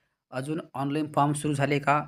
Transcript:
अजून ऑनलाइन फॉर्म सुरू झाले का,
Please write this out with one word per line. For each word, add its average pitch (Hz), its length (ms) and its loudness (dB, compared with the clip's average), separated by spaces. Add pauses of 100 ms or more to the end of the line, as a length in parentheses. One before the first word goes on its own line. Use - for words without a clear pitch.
(300)
अजून 139 300 -6 (140)
ऑनलाइन 143 380 -4
फॉर्म 147 200 4
सुरू 147 220 -2
झाले 143 240 2
का, 147 300 2